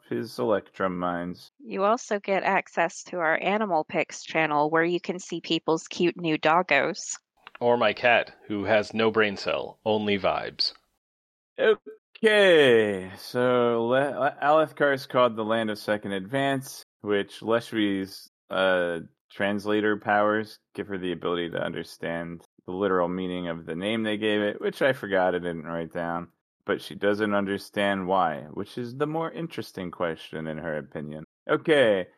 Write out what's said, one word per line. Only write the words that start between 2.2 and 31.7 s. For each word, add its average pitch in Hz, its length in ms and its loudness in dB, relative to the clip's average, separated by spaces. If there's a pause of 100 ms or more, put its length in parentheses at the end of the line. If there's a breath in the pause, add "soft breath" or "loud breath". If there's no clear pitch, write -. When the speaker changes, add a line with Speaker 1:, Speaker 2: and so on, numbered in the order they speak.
Speaker 2:
get 196 240 -2
access 180 600 -2
to 180 140 -8
our 160 240 2
Animal 190 420 0
Pics - 380 -4
channel, 151 480 0
where 160 140 2
you 175 160 0
can 180 180 -6
see 175 240 -8
people's 160 460 -2
cute - 280 0
new 160 220 0
doggos. 156 800 0 (420)
Speaker 3:
Or 120 160 4
my 110 160 4
cat, 117 400 4 (140)
who 104 180 -4
has 104 300 2
no 110 160 4
brain 104 260 2
cell, 73 480 -4
only 107 340 2
vibes. 78 540 -2 (840)
Speaker 1:
Okay, 160 1600 4
so 120 680 2
Le-, 131 340 2
Le-, 139 220 0
Alethkar 147 520 4
is 131 120 -4
called 123 300 2
the 113 80 -4
Land 110 260 0
of 104 80 -6
Second 104 340 -2
Advance, 135 720 -4 (180)
which 101 380 -2
Leshwi's, 107 920 -2 (200)
uh, 90 500 2 (300)
translator 104 680 0
powers 104 600 0 (160)
give 98 120 -6
her 98 120 -6
the 90 140 -4
ability 87 380 -4
to 90 100 -4
understand 85 840 -8 (240)
the 92 60 -8
literal 92 360 0
meaning 90 400 -6
of 82 180 -8
the 82 80 -8
name 110 300 -4
they 107 120 -2
gave 104 240 0
it, 104 200 -2
which 196 200 -6
I 135 120 2
forgot 95 420 0
I 90 40 -2
didn't 85 280 -6
write 82 260 -6
down. 85 360 -6 (380)
But 98 140 0
she - 140 -14
doesn't 104 400 0
understand 98 720 -2
why, 82 460 0
which 92 260 -10
is 120 180 -10
the 147 100 -2
more 160 260 -6
interesting 117 580 -10
question 80 560 -6
in 78 100 -6
her 78 220 -6
opinion. 76 460 -10 (260)
Okay, 135 560 2 (120)